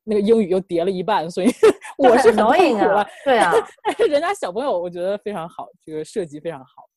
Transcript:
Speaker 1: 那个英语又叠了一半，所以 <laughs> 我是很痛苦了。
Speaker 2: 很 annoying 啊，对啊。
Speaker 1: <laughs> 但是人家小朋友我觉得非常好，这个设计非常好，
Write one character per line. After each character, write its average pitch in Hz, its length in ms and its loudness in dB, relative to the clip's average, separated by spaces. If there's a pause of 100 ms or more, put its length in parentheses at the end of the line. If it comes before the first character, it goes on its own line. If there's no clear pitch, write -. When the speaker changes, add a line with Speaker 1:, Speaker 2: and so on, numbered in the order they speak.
Speaker 1:
那 214 120 -6
个 208 60 2
英 220 220 2
语 175 60 -2
又 185 120 0
叠 170 220 -4
了 190 80 -2
一 185 120 -6
半， 175 280 -4
所 185 140 -6
以 240 60 4 (220)
<laughs> - 260 -14
我 247 180 6
是 - 160 6
很 214 40 0
痛 214 120 2
苦 277 60 4
了。 - 0 -
Speaker 2:
很 359 100 4 (100)
annoying 202 220 0
啊， 208 100 0 (180)
对 262 140 2
啊。 180 140 2 (160)
Speaker 1:
<laughs> - 160 -20
但 427 120 -4
是 440 100 2
人 285 120 0
家 349 140 -2
小 226 180 -6
朋 226 140 -6
友 202 160 -2
我 180 80 -8
觉 175 140 -12
得 196 160 -4
非 208 120 -10
常 165 160 -8
好， - 220 -16 (160)
这 160 80 -16
个 156 100 -8
设 185 220 -8
计 147 160 -14
非 170 80 -10
常 147 120 -12
好， - 360 -20